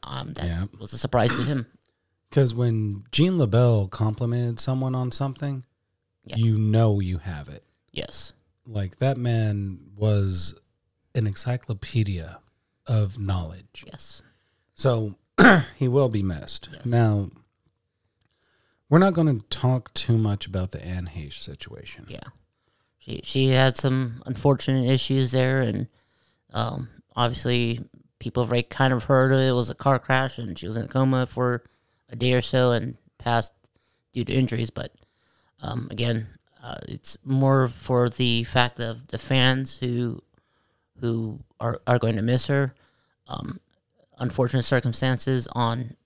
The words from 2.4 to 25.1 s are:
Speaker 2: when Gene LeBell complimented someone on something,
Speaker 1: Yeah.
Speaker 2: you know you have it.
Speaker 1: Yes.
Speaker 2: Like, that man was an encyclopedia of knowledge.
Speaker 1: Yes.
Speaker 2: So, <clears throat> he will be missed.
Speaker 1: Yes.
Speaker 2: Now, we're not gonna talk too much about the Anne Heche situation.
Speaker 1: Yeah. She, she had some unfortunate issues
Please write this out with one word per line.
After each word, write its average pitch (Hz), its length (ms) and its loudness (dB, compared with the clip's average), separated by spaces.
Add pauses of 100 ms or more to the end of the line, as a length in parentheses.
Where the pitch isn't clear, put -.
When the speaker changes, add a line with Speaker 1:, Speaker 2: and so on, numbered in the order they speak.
Speaker 2:
when 110 560 0
Gene 175 220 4
LeBell 117 580 4
complimented 117 680 -2
someone 131 340 -2
on 127 180 -2
something, 139 520 -6 (600)
Speaker 1:
Yeah. - 120 -8
Speaker 2:
you 113 200 4
know 107 440 4
you 92 180 -2
have 78 300 -10
it. 73 160 -18 (280)
Speaker 1:
Yes. - 400 -10 (320)
Speaker 2:
Like, 101 340 -8
that 131 200 0
man 104 600 -2 (160)
was 101 580 0 (600)
an 110 120 0
encyclopedia 101 1120 -4 (480)
of 107 320 0
knowledge. 92 680 -6
Speaker 1:
Yes. - 360 -18 (540)
Speaker 2:
So, 110 400 0 (200)
<clears throat> 180 400 8
he 131 120 0
will 131 200 4
be 107 140 0
missed. - 500 -6
Speaker 1:
Yes. - 140 -12
Speaker 2:
Now, 113 420 2 (1600)
we're 147 100 6
not 190 160 6
gonna 151 260 2 (100)
talk 127 440 0
too - 220 2
much 104 300 0
about 92 240 -4
the - 140 -12
Anne 90 300 -6
Heche 73 280 -12
situation. - 680 -16
Speaker 1:
Yeah. - 120 -16 (800)
She, - 260 -10
she 131 240 2
had 131 280 4
some 127 500 -2
unfortunate 131 640 2
issues 131 440 2